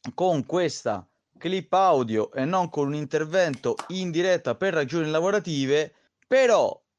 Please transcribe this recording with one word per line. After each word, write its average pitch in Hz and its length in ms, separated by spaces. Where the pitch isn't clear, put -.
con 170 320
questa 143 600
clip 185 380
audio 131 580
e 131 140
non 180 240
con 143 160
un 143 80
intervento 151 800
in 185 220
diretta 170 440
per 185 180
ragioni 156 380
lavorative, 156 800
però 226 480